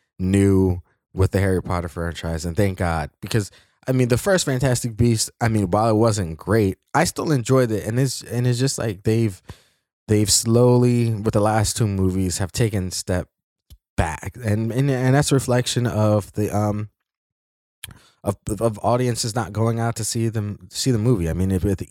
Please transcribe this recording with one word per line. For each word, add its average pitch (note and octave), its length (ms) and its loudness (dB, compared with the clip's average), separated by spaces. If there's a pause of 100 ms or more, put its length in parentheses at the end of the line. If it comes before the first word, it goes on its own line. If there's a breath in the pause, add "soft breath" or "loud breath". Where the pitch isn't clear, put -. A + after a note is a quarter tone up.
(180 soft breath)
new F#2+ 600 4 (340)
with F#2+ 180 0
the G2 80 2
Harry F#2+ 220 0
Potter F2 260 -4
franchise, E2 560 -6
and E2+ 120 -6
thank G2 220 0
God, E2 320 -2 (100)
because, G#2 300 -4 (380 soft breath)
I C3 40 0
mean, B2+ 160 2
the A#2+ 100 2
first F#3+ 260 0
Fantastic B2 520 -2
Beasts, A#2+ 340 2 (100)
I A#2 80 2
mean, G#2 220 0
while G#2+ 200 2
it G#2+ 60 4
wasn't G#2 400 0
great, G2 420 0 (160)
I D#3+ 100 4
still F3 280 -2
enjoyed B2+ 400 2
it, G2+ 140 -4
and A2 120 -2
it's, C3 240 -2
and A#2+ 240 -4
it's B2 120 0
just C3 200 -2
like G#2 240 -6
they've, A2 380 0 (680 loud breath)
they've G#2+ 240 4
slowly, A#2+ 840 4
with G#2+ 200 -2
the G#2+ 60 4
last G#2+ 360 2
two G#2+ 120 0
movies, F#2+ 500 0
have F#2 140 -4
taken G2 400 -2
step F2+ 360 -4 (680)
back, E2 480 -6
and, A2 260 -2
and, C3+ 200 0
and B2+ 240 2
that's C#3+ 180 2
a - 20 2
reflection B2 520 0
of G#2+ 480 0
the, G#2 220 -4
um, G#2 340 -4 (1300 soft breath)
of, G2+ 140 -4 (140)
of, G2+ 100 -6
of A2+ 240 -2
audiences A#2+ 500 -2
not G#2 180 -4
going A2+ 280 0
out A#2 160 -2
to A2 80 -6
see A2+ 240 -2
them, G#2 420 -6
see - 200 -2
the A#2 80 2
movie. G#2 320 2
I - 20 -2
mean, F#2+ 180 0
if, F#2 140 0
with G2 260 0